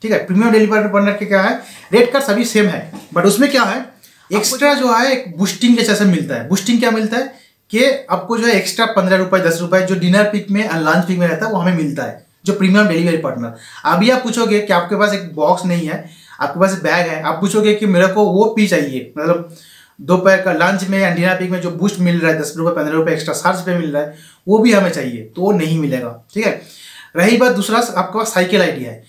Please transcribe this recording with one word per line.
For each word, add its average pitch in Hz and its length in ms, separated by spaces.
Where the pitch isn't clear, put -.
ठीक 220 100
है, - 140
Premium 214 260
delivery 214 360
partner 202 260
के 202 120
क्या 190 160
है, 247 200
Rate 240 200
card 269 120
सभी 220 200
same 208 200
है, 165 260
but 175 120
उसमें 208 260
क्या 262 120
है, 226 220
Extra 254 420
जो 247 200
है 254 180
एक 190 260
boosting 226 400
जैसा 226 160
से 202 120
मिलता 160 300
है। 120 120
Boosting 202 320
क्या 233 120
मिलता 220 260
है 262 60
कि 233 140
आपको 190 280
जो 220 100
है 240 60
एक्स्ट्रा 202 320
पन्द्रह 190 320
रुपये, 185 240
दस 165 200
रुपये 180 200
जो 185 140
dinner 180 280
peak 208 280
में 214 180
और 165 100
lunch 165 260
peak 180 140
में 175 80
रहता 160 180
है 220 60
वो 202 60
हमें 175 200
मिलता 139 260
है, 104 220
जो 190 80
premium 196 340
delivery 170 300
partner। 120 380
अभी 180 240
आप 254 140
पूछोगे 214 360
कि 208 140
आपके 175 220
पास 202 180
एक 175 220
box 156 300
नहीं 170 220
है, 180 220
आपके 143 180
पास 190 240
bag 170 240
है, 156 140
आप 160 200
पूछोगे 208 320
कि 208 120
मेरे 185 220
को 208 180
वो 190 200
पी 214 220
चाहिए, 139 500
मतलब 170 380
दोपहर 185 400
का 185 120
lunch 180 300
में 196 160
या 190 160
dinner 180 200
पिक 180 160
में 180 100
जो 170 100
boost 185 280
मिल 175 200
रहा 165 120
है, 160 80
दस 143 180
रुपये, 165 180
पन्द्रह 156 200
रुपये 160 180
extra 156 200
चार्ज - 260
पे 180 180
मिल 160 140
रहा 143 100
है, 151 140
वो 202 100
भी 226 160
हमें 190 180
चाहिए, 123 440
तो 170 60
वो 196 100
नहीं 160 280
मिलेगा, 127 400
ठीक 214 120
है। - 160
रही 208 220
बात 247 140
दूसरा, 202 280
आपके 214 400
पास 220 140
cycle 185 280
ID 147 220
है, 113 260